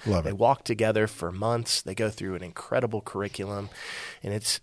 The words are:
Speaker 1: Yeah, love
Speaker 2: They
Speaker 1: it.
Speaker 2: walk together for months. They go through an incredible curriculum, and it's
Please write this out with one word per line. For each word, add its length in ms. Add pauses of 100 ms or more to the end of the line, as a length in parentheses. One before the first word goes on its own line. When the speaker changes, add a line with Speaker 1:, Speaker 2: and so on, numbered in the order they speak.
Speaker 1:
Yeah, 80
love 100
Speaker 2:
They 60
Speaker 1:
it. 80
Speaker 2:
walk 260
together 420
for 240
months. 520
They 120
go 160
through 260
an 60
incredible 600
curriculum, 640 (540)
and 120
it's 280